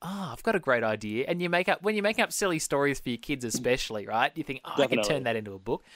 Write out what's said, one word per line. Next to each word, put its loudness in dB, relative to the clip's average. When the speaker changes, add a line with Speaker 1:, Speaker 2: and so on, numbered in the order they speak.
Speaker 1:
"Oh, -6
I've -12
got 2
a 0
great 4
idea." 0
And -2
you 0
make 2
up, 2
when 0
you're 0
making 2
up -2
silly 0
stories 2
for -6
your -2
kids -4
especially, 0
right? 2
You -4
think, -8
"Oh, -10
I -10
can 2
Speaker 2:
Definitely. 0
Speaker 1:
turn 0
that 0
into -6
a -12
book." -4